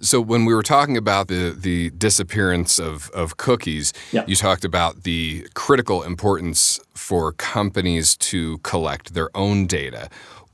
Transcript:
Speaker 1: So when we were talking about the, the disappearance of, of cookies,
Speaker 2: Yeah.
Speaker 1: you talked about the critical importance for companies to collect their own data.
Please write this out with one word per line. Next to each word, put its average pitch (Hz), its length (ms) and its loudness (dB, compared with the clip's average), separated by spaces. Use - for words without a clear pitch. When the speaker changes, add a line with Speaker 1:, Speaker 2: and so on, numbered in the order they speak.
Speaker 1:
So - 180 4
when 113 260 4
we 113 100 6
were 107 80 2
talking 143 340 4
about 101 300 2
the, 87 280 -2
the 87 360 -2
disappearance 92 880 0
of, 78 320 -8
of 82 260 -6
cookies, 82 560 0
Speaker 2:
Yeah. 110 140 0
Speaker 1:
you 95 100 0
talked 95 300 2
about 85 380 0
the 82 500 -4
critical 117 480 2
importance 85 800 0
for 82 380 -2
companies 92 840 0
to 80 460 -4
collect 78 500 -4
their 80 240 -2
own 98 300 2
data. 69 420 -6